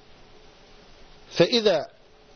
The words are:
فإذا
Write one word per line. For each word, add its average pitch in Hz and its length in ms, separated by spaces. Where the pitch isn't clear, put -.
فإذا 190 560